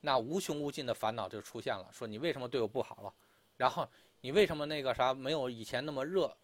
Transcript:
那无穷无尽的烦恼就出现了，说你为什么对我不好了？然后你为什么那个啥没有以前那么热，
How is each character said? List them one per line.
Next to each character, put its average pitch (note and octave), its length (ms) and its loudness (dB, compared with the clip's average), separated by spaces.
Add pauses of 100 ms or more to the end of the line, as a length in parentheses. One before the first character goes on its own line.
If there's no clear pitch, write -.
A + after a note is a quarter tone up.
那 C3+ 120 6
无 C#3 200 0
穷 D3+ 220 -2
无 C#3+ 100 -2
尽 C#3 140 -8
的 A#2+ 80 -2
烦 A2+ 240 0
恼 G2+ 100 -4
就 G2+ 140 -8
出 - 180 -12
现 A2+ 160 -2
了， F#2+ 160 -8
说 - 160 -10
你 G#2+ 120 -8
为 D#3+ 120 -2
什 C#3 80 -4
么 B2 80 -4
对 A#2+ 140 0
我 A2 80 2
不 A#2+ 140 -2
好 - 180 -8
了？ G2+ 140 -10 (420)
然 B2+ 140 4
后 D3+ 180 -4 (320)
你 B2+ 120 -6
为 G3 140 8
什 D#3+ 80 -2
么 D3 120 -2
那 D3+ 160 -4
个 B2+ 120 2
啥 B2+ 200 4
没 C3+ 180 -2
有 C3+ 160 0
以 A2+ 160 -6
前 B2+ 180 -2
那 D3+ 80 -4
么 C3+ 140 -2
热， E3 400 2